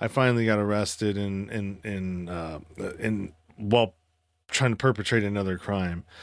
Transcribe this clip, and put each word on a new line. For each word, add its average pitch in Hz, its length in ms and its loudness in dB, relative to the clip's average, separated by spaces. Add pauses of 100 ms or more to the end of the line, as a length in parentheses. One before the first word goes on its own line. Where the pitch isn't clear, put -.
I 117 60 0
finally 120 400 4
got 107 100 4
arrested 104 580 0
in, 101 360 -2
in, 101 320 -6
in, 92 460 -4
uh, 82 300 -8 (400)
in, 107 340 -4 (220)
while 107 380 2 (560)
trying 127 220 2
to 104 40 0
perpetrate 113 480 2
another 98 360 -2
crime. 90 440 -2 (200)